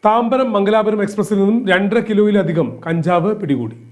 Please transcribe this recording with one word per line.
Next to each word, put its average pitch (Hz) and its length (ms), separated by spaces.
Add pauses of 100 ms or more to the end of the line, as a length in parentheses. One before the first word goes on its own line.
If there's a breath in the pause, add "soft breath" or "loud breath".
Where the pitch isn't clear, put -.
താമ്പരം 233 500
മംഗലാപുരം 208 480
എക്സ്പ്രസിൽ 208 360
നിന്നും 202 180 (140)
രണ്ടര 196 360
കിലോയിലധികം 202 600 (180)
കഞ്ചാവ് 170 440 (120)
പിടികൂടി. 123 340 (160)